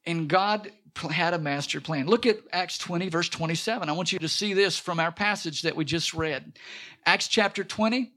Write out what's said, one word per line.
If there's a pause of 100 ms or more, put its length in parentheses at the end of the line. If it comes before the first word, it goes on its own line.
and
God (220)
pl-,
had
a
master
plan.
Look
at (120)
Acts
twenty,
verse
twenty-seven.
I
want
you
to
see
this
from
our
passage
that
we
just
read. (460)
Acts
chapter
twenty